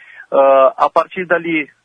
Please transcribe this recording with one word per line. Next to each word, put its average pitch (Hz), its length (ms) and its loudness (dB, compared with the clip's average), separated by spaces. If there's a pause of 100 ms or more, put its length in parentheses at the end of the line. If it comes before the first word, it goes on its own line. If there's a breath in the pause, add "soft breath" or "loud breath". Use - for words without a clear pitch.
(320 loud breath)
Ah, 135 460 2
a 147 120 0
partir 170 360 -4
dali, 165 440 -4 (160)